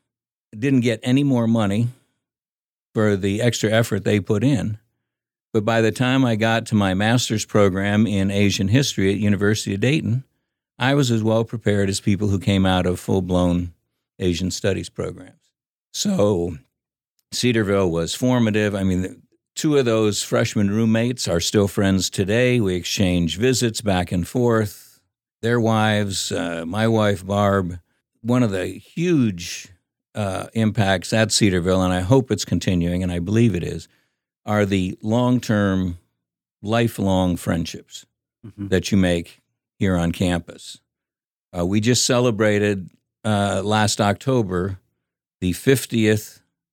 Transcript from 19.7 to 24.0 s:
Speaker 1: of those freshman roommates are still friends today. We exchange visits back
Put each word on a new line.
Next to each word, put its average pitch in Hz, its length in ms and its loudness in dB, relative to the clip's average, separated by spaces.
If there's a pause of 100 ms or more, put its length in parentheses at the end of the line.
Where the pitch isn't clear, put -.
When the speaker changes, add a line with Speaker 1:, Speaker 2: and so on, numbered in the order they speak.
Speaker 1:
of 135 60 4
those 110 380 0
freshman 117 480 0
roommates 113 580 0
are 85 120 0
still 101 280 2
friends 95 420 0
today. 120 500 0
We 95 140 0
exchange 87 640 0
visits 123 420 0
back 92 320 -2